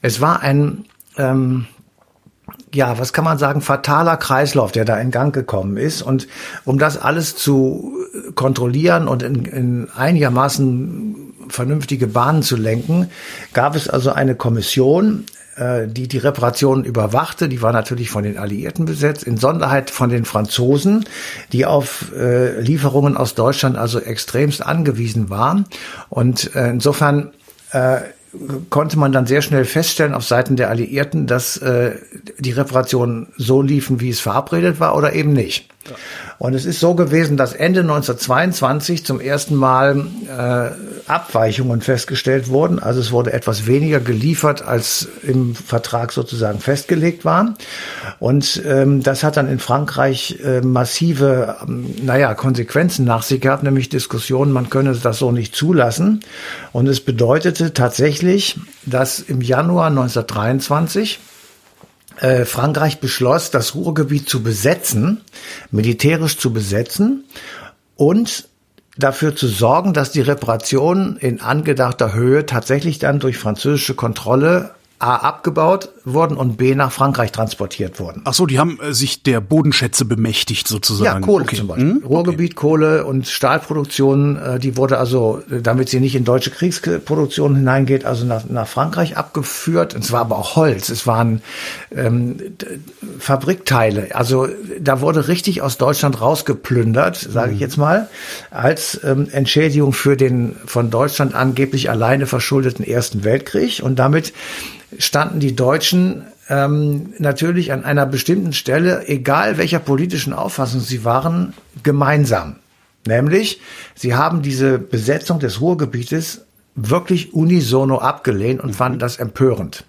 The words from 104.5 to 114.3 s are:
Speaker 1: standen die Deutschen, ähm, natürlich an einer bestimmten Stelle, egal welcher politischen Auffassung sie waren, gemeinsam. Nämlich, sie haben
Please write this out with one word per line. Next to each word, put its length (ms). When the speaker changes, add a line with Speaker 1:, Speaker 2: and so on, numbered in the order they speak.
Speaker 1:
standen 420
die 120
Deutschen, 680
ähm, 720
natürlich 540
an 100
einer 220
bestimmten 480
Stelle, 560
egal 480
welcher 220
politischen 520
Auffassung 480
sie 240
waren, 500
gemeinsam. 720
Nämlich, 540
sie 200
haben 260